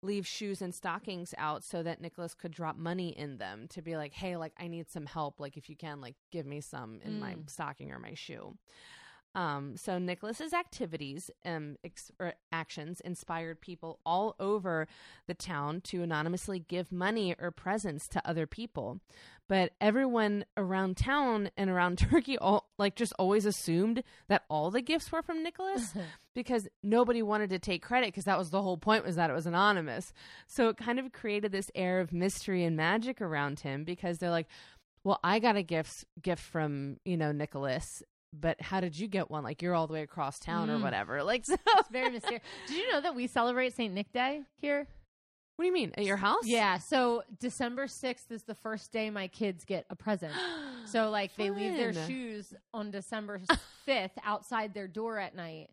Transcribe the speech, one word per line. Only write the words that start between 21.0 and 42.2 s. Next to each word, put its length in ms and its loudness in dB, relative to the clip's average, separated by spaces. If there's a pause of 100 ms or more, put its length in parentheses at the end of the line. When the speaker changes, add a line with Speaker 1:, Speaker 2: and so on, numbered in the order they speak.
Speaker 1:
and 140 2
around 280 4
<laughs> 120 6 (160)
Turkey 100 0
all, 320 4 (100)
like, 160 4
just 240 0
always 280 6
assumed 560 2 (260)
that 220 6
all 200 2
the 120 2
gifts 280 0
were 120 0
from 200 -4
Nicholas 520 -4 (180)
Speaker 2:
<laughs> 220 -20
Speaker 1:
because 340 0 (140)
nobody 400 4
wanted 280 2
to 80 0
take 240 -2
credit 300 2
'cause 120 -6
that 120 4
was 140 0
the 100 2
whole 160 0
point, 260 4
was 140 -2
that 140 4
it 40 0
was 120 0
anonymous. 680 4 (340)
So 220 4
it 80 2
kind 220 0
of 120 -4
created 420 -2
this 220 -4
air 260 2
of 120 0
mystery 520 2
and 120 4
magic 460 2
around 380 -2
him 240 -4
because 340 -4
they're 120 -2
like, 180 2 (560)
"Well, 200 4
I 140 4
got 180 6
a 60 2
gift, 420 -2 (160)
gift 220 -2
from, 640 -2
you 100 0
know, 160 2
Nicholas, 680 -2 (320)
but 280 0
how 180 0
did 180 -2
you 100 -4
get 220 0
one? 140 -4
Like, 160 -6
you're 140 2
all 120 4
the 60 -6
way 80 -2
across 380 -4
town 320 0
or 80 2
Speaker 2:
Mm. 40 2
Speaker 1:
whatever." 400 0
Like, 220 0
<laughs> 0 -
so 100 2 (120)
Speaker 2:
It's 240 8
very 200 0
mysterious. 320 -4 (240)